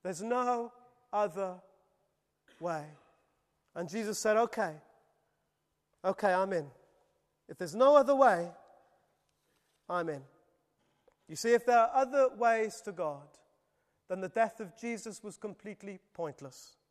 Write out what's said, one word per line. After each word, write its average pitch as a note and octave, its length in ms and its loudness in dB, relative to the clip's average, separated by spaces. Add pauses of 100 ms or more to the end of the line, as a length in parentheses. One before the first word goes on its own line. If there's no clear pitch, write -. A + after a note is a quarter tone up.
There's F3+ 200 -8
no A#3+ 500 -2 (400)
other F#3+ 480 -2 (960)
way. D#3+ 280 -6 (880)
And F3 120 -8
Jesus G3+ 320 -6
said, G#3+ 200 2
"Okay, G3+ 420 -2 (1200)
okay, F#3+ 300 0
I'm F#3+ 220 0
in. D3 160 -4 (800)
If D3 100 -18
there's E3+ 160 -8
no C4+ 220 6
other C#4 180 6
way, G3 360 4 (1400)
I'm F3 180 -4
in." C#3 160 -8 (1040)
You D#3 80 -14
see, A#3 160 0
if A#3 140 2
there A#3+ 120 6
are A3+ 140 6
other C4 380 4
ways A3 520 0
to G#3 100 -10
God, D3 360 -8 (800)
then F#3 140 -6
the F#3 80 -6
death A3+ 280 -2
of F#3+ 160 -12
Jesus A3+ 480 -10
was G#3 140 -14
completely G3+ 640 -14 (140)
pointless. C#3 640 -12 (140)